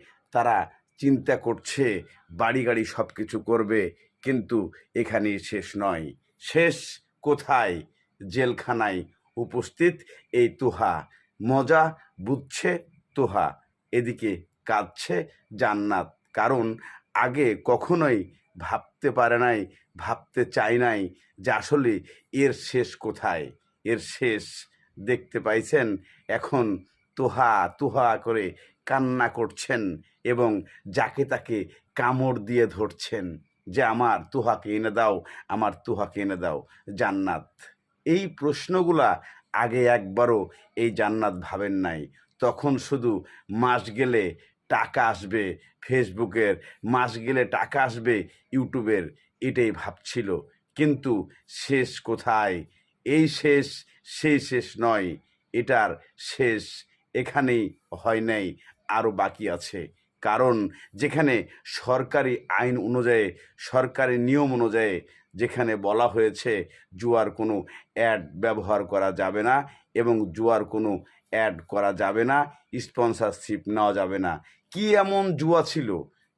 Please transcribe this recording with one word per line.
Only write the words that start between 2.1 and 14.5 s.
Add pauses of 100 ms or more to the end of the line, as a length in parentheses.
বাড়ি
গাড়ি
সব
কিছু
করবে, (300)
কিন্তু (240)
এখানেই
শেষ
নয়। (260)
শেষ (200)
কোথায়? (460)
জেলখানায় (340)
উপস্থিত (360)
এই
তোহা। (360)
মজা (280)
বুঝছে (360)
তোহা, (300)
এদিকে (200)